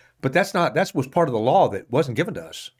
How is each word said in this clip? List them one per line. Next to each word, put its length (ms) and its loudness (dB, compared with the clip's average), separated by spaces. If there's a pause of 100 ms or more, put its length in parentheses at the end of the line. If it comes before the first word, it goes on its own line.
(220)
But 120 -4
that's 220 0
not, 180 0
that's 220 0
was 120 0
part 200 2
of 60 -4
the 60 0
law 300 4
that 220 -8
wasn't 260 0
given 180 -2
to 80 -10
us. 360 -18